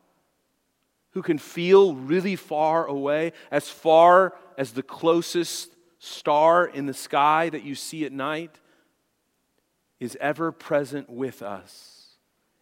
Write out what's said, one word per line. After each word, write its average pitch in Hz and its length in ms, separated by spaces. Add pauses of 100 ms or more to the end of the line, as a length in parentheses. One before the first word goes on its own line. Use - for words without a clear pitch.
(1120)
who 190 120
can 156 140
feel 180 580
really 175 400
far 156 500
away, 143 480 (160)
as 143 200
far 175 680 (220)
as 127 160
the 131 100
closest - 880 (260)
star 165 720
in 143 180
the 135 80
sky 156 560
that 147 140
you 143 100
see 156 320
at 131 60
night, 151 480 (1400)
is 123 220
ever 151 300
present 143 580
with 123 320
us - 680 (520)